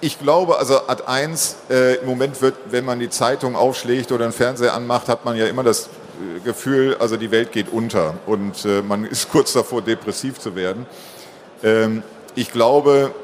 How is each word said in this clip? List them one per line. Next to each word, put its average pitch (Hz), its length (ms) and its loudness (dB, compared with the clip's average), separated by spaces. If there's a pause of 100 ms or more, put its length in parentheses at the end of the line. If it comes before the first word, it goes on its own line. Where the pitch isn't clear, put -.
ich 160 180 -4
glaube, 165 380 4
also 135 300 2
Ad 123 200 -2
eins, 147 480 -2 (140)
äh, 127 260 4
im 127 120 -6
Moment 131 340 -2
wird, 131 140 4 (140)
wenn 123 160 -2
man 123 140 -4
die 120 100 -4
Zeitung 127 460 0
aufschlägt 127 560 0
oder 117 140 0
den 113 80 -2
Fernseher 120 400 0
anmacht, 120 340 -2
hat 117 180 0
man 117 120 -2
ja 110 100 2
immer 123 160 -2
das, 113 240 2
äh, - 560 -12
Gefühl, 131 560 0
also 113 160 0
die 110 160 -4
Welt 113 200 2
geht 104 200 -4
unter 104 440 0 (100)
und, 101 400 -4
äh, 101 160 2
man 104 240 -2
ist - 240 -6
<laughs> - 20 -14
kurz - 220 2
davor, 120 280 0
depressiv 110 580 -4
zu 98 160 -10
werden. 95 300 -4 (800)
Ähm, 110 400 4 (320)
ich 120 160 -4
glaube 139 600 4 (120)